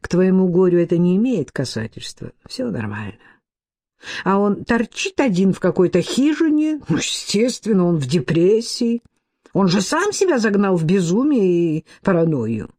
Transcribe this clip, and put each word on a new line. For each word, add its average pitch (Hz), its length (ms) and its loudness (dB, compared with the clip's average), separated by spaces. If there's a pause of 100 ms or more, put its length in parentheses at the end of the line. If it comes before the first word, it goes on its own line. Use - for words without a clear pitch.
к - 60 -14
твоему 185 400 2
горю 175 320 2
это 170 180 0
не 180 200 2
имеет 220 340 -2
касательства. - 800 -8 (160)
Все - 220 -8
нормально. 104 480 -8 (1040)
А 196 140 0
он 202 260 0
торчит 240 560 -4
один 190 320 2
в - 80 -4
какой-то 180 420 2
хижине. 302 840 0
Ну, 165 100 0
естественно, 208 880 0
он 170 120 2
в 135 80 -2
депрессии. 202 960 0 (520)
Он 190 140 4
же 196 140 2
сам 349 320 -2
себя 349 240 2
загнал 202 400 2
в 160 80 -2
безумие 180 920 2
и - 80 -8 (180)
паранойю. 139 760 -2